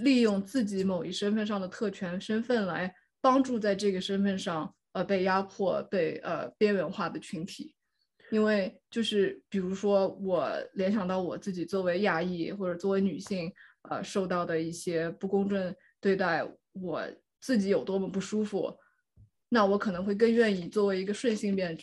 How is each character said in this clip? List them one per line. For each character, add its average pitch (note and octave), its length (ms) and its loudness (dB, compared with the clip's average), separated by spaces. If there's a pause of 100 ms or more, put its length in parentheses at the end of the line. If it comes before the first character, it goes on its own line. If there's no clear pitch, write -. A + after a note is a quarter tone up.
利 B3+ 180 6
用 G3+ 220 4
自 B3+ 200 0
己 G3 200 -2
某 F#3 200 0
一 E3 80 -6
身 G3+ 240 0
份 A3 100 0
上 G#3 140 -2
的 F#3 80 -6
特 G3+ 220 -4
权 F#3+ 320 -6
身 A3 200 -2
份 A#3 240 0
来 F3 280 -4 (260)
帮 C4 240 6
助 B3 160 0
在 G3+ 160 2
这 G3+ 160 0
个 F#3 80 -2
身 G3 240 0
份 G3 140 0
上， E3+ 360 -4 (200)
呃， F#3 100 -2
被 F#3 200 0
压 F#3+ 180 2
迫、 F#3 420 -2
被， E3+ 400 -2
呃， D#3+ 240 -4 (100)
边 G#3 160 4
缘 F3+ 160 0
化 F3+ 200 -4
的 D#3 100 -8
群 D#3+ 260 -8
体。 - 300 -14 (560)
因 G#3+ 120 2
为 G#3 360 0 (120)
就 A#3 100 -4
是 G#3 480 2
比 G3 80 -2
如 F#3 160 -2
说 G3 340 4 (140)
我 F3 260 0 (260)
联 F#3+ 180 2
想 G3+ 160 0
到 F#3 120 0
我 E3 160 -2
自 G3+ 160 -8
己 F3 140 -4
作 G3 160 -2
为 F3+ 200 0
亚 F3 200 2
裔 F3 300 -4
或 F#3+ 200 -4
者 E3+ 60 -6
作 G3 140 0
为 G3 100 4
女 F#3+ 160 0
性， F#3 340 -6 (380)
呃， C#3+ 140 -4
受 F#3+ 240 -2
到 F3+ 180 0
的 E3+ 160 -2
一 E3 100 -4
些 E3+ 400 -4
不 G3 160 -8
公 G3 220 2
正 F#3+ 260 -2 (240)
对 G3 160 2
待， E3 320 0 (260)
我 E3+ 280 -6 (400)
自 C4 160 2
己 G3 120 2
有 E3 140 2
多 F#3+ 140 -2
么 F#3+ 100 -2
不 F#3+ 140 -4
舒 G#3+ 220 -2
服， G3+ 280 -2 (800)
那 A3 160 6
我 G3 100 4
可 G3+ 160 0
能 F3+ 140 -4
会 G#3 80 0
更 A3+ 180 4
愿 A3+ 240 4
意 E3+ 120 -4
作 G#3 180 2
为 F#3+ 160 2
一 - 20 -2
个 G3 80 -4
顺 A3 240 0
性 G3+ 200 0
别-， F3+ 280 -2